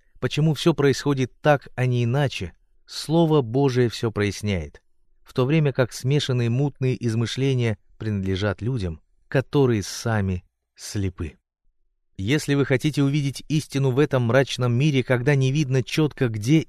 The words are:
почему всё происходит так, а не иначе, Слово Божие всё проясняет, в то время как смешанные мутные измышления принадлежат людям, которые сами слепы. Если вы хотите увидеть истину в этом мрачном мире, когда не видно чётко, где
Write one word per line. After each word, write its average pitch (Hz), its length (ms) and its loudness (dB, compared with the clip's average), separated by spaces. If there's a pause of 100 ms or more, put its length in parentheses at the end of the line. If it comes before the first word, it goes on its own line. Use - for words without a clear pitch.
(180)
почему 147 360 0
всё 170 180 2
происходит 135 600 0 (100)
так, 147 320 2
а 127 100 -2
не 123 200 0
иначе, 120 500 -2 (320)
Слово 156 560 2
Божие 123 480 2
всё 117 200 -4
проясняет, 98 720 -4 (400)
в - 120 -20
то 127 100 2
время 147 300 2
как 127 180 0
смешанные 127 560 0
мутные 131 480 -2 (100)
измышления 117 720 0 (220)
принадлежат 98 640 -2
людям, 101 400 -4 (260)
которые 127 540 2
сами 98 600 -4 (320)
слепы. 90 600 -6 (840)
Если 143 360 -2
вы 139 100 2
хотите 139 380 0
увидеть 139 460 -2
истину 139 420 -2
в 123 80 0
этом 139 240 2
мрачном 123 500 2
мире, 135 300 2
когда 127 320 2
не 131 180 2
видно 135 300 0
чётко, 139 460 0
где 113 400 2